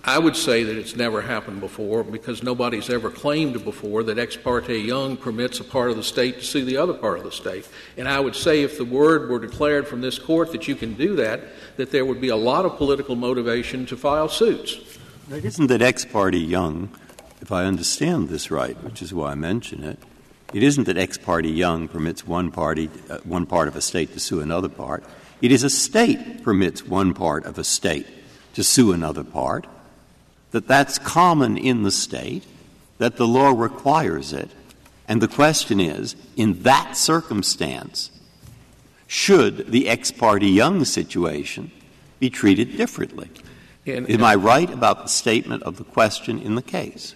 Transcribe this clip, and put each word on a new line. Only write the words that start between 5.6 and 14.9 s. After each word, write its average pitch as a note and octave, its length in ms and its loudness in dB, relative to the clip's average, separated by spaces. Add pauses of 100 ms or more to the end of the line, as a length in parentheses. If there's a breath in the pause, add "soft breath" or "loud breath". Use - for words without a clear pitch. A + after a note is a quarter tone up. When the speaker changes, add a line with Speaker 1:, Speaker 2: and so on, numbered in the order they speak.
Speaker 1:
a G2+ 40 -12
part B2 260 0
of A2 60 -2
the G#2+ 60 -6
state B2+ 380 -2
to - 40 -12
sue C#3 200 -2
the C3 120 -2
other E3 180 2
part F#2+ 240 -2
of F#2 60 -12
the F2+ 80 -10
state. F#2+ 360 -10 (280 loud breath)
And B2+ 120 -6
I C#3 120 2
would B2 160 -2
say D#3 260 4
if C3+ 160 -2
the B2 60 -4
word D3 440 4
were A#2+ 100 0
declared C#3+ 480 0
from B2 140 -8
this B2+ 180 -4
court D#3+ 340 0
that A#2 160 -6
you C#3 80 -4
can A2+ 180 -8
do E3+ 220 0
that, A2+ 240 0 (360 loud breath)
that B2+ 140 -6
there C3 140 2
would B2+ 160 -4
be C3 80 -2
a A2+ 80 2
lot B2+ 280 2
of E3 120 -2
political C#3 400 0
motivation B2 720 -2
to B2 100 -10
file D3+ 320 0
suits. - 480 0 (560 loud breath)